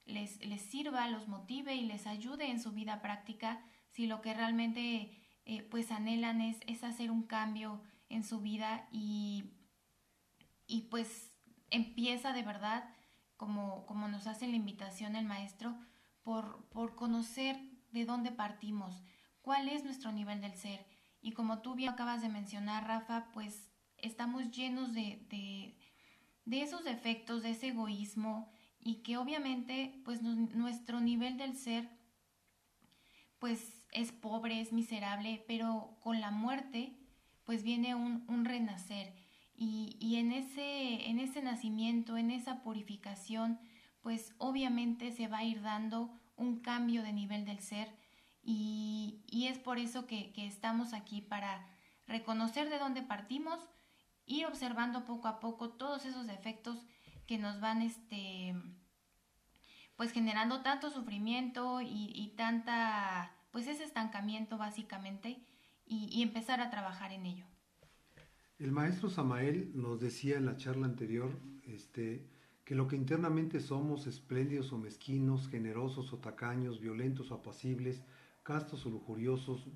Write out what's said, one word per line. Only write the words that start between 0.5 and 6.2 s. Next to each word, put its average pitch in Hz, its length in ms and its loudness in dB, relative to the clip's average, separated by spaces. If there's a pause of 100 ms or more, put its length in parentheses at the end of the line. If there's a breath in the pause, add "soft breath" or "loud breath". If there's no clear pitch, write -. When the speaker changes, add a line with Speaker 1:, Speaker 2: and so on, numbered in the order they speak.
Speaker 1:
sirva, 262 460 0
los 214 180 -2
motive 254 480 -4
y 247 100 0
les 208 220 -4
ayude 254 420 -4
en 240 120 0
su 226 100 -4
vida 214 320 -2
práctica, 214 580 -4 (300 loud breath)
si 233 160 0
lo 220 140 0
que 220 140 0
realmente, 226 840 2 (280 loud breath)
eh, 220 180 -4
pues 233 260 -2
anhelan 226 500 2